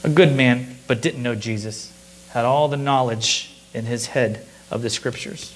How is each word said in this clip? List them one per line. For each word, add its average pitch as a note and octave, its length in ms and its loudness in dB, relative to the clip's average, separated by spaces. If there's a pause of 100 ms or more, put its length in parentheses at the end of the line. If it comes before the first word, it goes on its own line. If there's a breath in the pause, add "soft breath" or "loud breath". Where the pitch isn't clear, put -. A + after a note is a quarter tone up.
A D#3+ 40 4
good D#3 240 6
man, B2+ 440 2 (100)
but A#2 140 0
didn't D#3+ 200 -2
know A#2+ 140 -2
Jesus. G#2+ 560 -6 (380)
Had A#2+ 160 -2
all C#3+ 240 4
the C#3+ 80 -2
knowledge B2+ 720 0 (220)
in A2+ 120 -6
his A#2 220 -4
head A2 380 0 (240 loud breath)
of A#2 140 -4
the A#2 60 -2
scriptures. - 680 -8